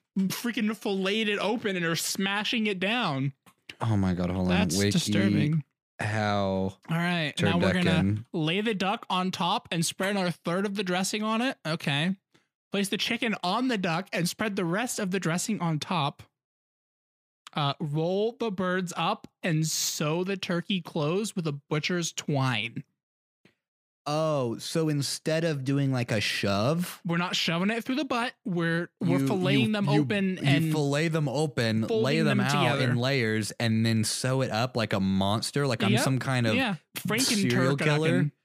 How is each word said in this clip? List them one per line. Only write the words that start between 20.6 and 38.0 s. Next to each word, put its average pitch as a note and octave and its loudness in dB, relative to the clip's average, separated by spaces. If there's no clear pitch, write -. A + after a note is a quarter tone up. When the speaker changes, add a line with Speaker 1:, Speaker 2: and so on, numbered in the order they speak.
Speaker 1:
close F3 -2
with E3 -4
a D3+ -2
butcher's D#3+ -4
twine. B2+ -2
Speaker 2:
Oh, D3 0
so D#3+ 0
instead D#3 0
of D3 0
doing, C#3 2
like, B2 0
a G#2+ 2
shove? A2 0
Speaker 1:
We're E3+ 0
not F3+ -2
shoving F3+ 0
it A#3 -2
through C4 -2
the D4+ 0
butt. B3+ -2
We're, E3+ -2
we're C#3 2
Speaker 2:
You, C3+ 2
Speaker 1:
filleting - 2
Speaker 2:
you, - 0
Speaker 1:
them - 0
Speaker 2:
you, - 4
Speaker 1:
open F#3 0
Speaker 2:
you - -10
Speaker 1:
and D#3+ 4
Speaker 2:
fillet D3+ 2
them D#3 0
open, A#2+ 0
lay A2 -2
Speaker 1:
folding D#3+ 2
Speaker 2:
them C#3 2
Speaker 1:
them - 2
Speaker 2:
out - 2
Speaker 1:
together. C3 2
Speaker 2:
in A#2+ 2
layers, A#2 0
and A2+ 2
then A2 2
sew C3 0
it A#2+ -2
up B2 -2
like A2 0
a G#2 0
monster, G2 0
like A#2 -2
I'm G2+ 2
Speaker 1:
Yep, B2+ 4
Speaker 2:
some C3 2
kind B2 0
of A2 2
Speaker 1:
yeah. A#3+ 0
Franken G#3+ 0
Speaker 2:
serial C3 2
killer. D3+ 2